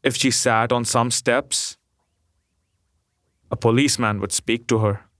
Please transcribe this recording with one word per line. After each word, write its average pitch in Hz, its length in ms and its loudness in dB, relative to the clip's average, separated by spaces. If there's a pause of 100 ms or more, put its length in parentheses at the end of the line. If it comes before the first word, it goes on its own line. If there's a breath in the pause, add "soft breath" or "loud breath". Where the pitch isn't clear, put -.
If 131 140 0
she 131 140 2
sat 117 420 2
on 120 100 0
some 120 280 0
steps, - 640 -2 (1700)
a 120 60 -4
policeman 117 640 2
would 98 140 -6
speak 117 340 -4
to 113 120 2
her. 104 260 0 (140)